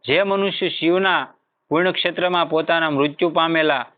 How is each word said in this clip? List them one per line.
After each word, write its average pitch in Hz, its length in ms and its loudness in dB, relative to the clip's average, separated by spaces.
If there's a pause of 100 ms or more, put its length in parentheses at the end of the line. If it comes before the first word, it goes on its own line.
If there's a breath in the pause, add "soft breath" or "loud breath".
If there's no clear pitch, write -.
જે 165 180 2
મનુષ્ય 196 460 -2
શિવના 170 580 0 (420)
પુણ્ય 175 220 2
ક્ષેત્રમાં 175 580 -2
પોતાના 160 400 0
મૃત્યુ 147 400 0
પામેલા 156 560 0 (120)